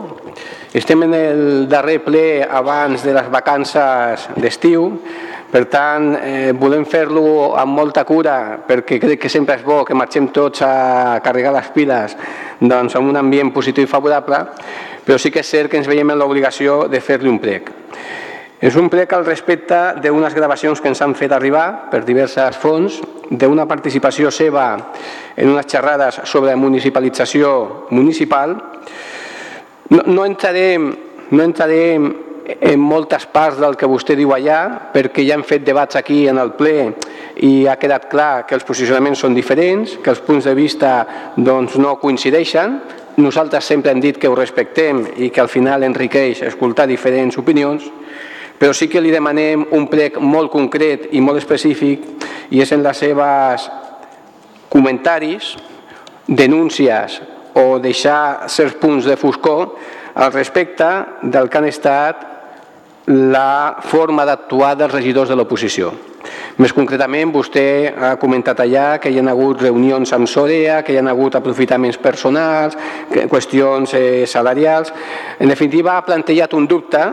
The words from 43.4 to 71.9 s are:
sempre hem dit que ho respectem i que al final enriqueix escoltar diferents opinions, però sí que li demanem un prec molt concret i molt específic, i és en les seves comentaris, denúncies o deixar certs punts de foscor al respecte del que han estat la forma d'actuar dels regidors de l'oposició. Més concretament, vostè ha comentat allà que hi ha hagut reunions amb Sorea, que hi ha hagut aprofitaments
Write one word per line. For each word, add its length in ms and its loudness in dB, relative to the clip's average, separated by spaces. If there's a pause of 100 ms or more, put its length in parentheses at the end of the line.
sempre 280 2
hem 80 0
dit 160 0
que 120 2
ho 60 2
respectem 720 0 (120)
i 120 -2
que 120 0
al 100 2
final 340 2
enriqueix 640 0
escoltar 400 0
diferents 480 0
opinions, 480 0 (760)
però 160 4
sí 120 0
que 140 2
li 100 2
demanem 540 0 (100)
un 160 2
prec 300 0
molt 300 2
concret 640 0
i 80 2
molt 200 2
específic, 640 0 (460)
i 100 4
és 140 2
en 80 2
les 220 0
seves 640 0 (1000)
comentaris, 840 2 (720)
denúncies 920 2 (400)
o 240 4
deixar 640 0
certs 320 -4
punts 240 2
de 140 2
foscor 560 0 (400)
al 160 4
respecte 560 0 (340)
del 280 2
que 100 0
han 100 0
estat 640 -2 (760)
la 760 2
forma 420 2
d'actuar 540 0
dels 140 0
regidors 360 0
de 60 2
l'oposició. 560 -2 (720)
Més 100 4
concretament, 640 0
vostè 320 0 (260)
ha 300 0
comentat 420 0
allà 380 2
que 100 -2
hi 80 2
ha 120 2
hagut 340 2
reunions 480 2
amb 160 2
Sorea, 560 2
que 80 -2
hi 80 4
ha 80 0
hagut 260 0
aprofitaments 640 0